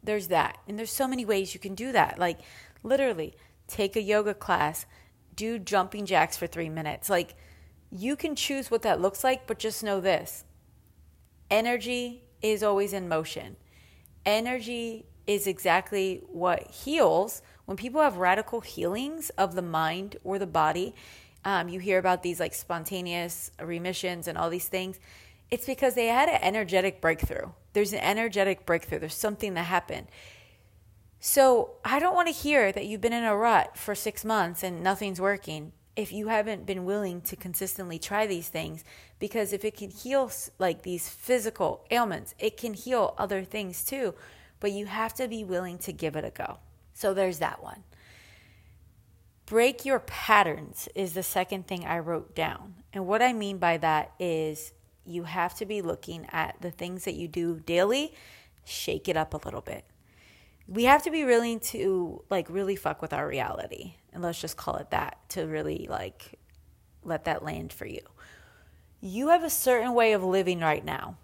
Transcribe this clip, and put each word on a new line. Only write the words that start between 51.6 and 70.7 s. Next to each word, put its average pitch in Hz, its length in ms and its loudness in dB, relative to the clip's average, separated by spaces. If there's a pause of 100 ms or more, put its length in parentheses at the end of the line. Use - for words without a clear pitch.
thing 180 200 -6
I 170 140 -2
wrote 165 340 -4
down. 160 400 -4 (180)
And 190 140 -4
what 214 160 4
I 254 100 6
mean 202 240 -4
by 170 220 4
that 156 400 2
is 160 560 -2 (320)
you 170 160 -8
have 170 320 -2
to 226 100 -6
be 202 160 -4
looking 170 500 -6
at - 300 -4
the 175 100 -6
things 175 360 -8
that 180 80 -4
you 170 140 -6
do 170 320 -2
daily, 196 520 2 (500)
shake - 460 -6
it 170 80 0
up 156 160 -2
a 156 100 -6
little - 200 -8
bit. - 240 -12 (800)
We 214 180 -2
have 285 200 8
to 339 60 0
be 311 140 0
willing 233 360 4
to, 185 680 -2
like, 175 220 -2
really 190 260 -2
fuck 156 240 -4
with 156 140 -6
our 143 120 0
reality. - 680 -6 (180)
And 175 100 -10
let's 170 160 -4
just - 200 -8
call - 180 -4
it - 140 -8
that, - 260 -2 (140)
to 165 160 -4
really, 156 420 -4
like, - 500 -10 (640)
let 160 220 -6
that - 180 -2
land 160 300 -8
for - 140 -12
you. - 160 -12 (1000)
You 208 280 -4
have 339 160 6
a 302 60 -2
certain 247 440 4
way 226 180 8
of 196 100 4
living 185 380 2
right 156 240 2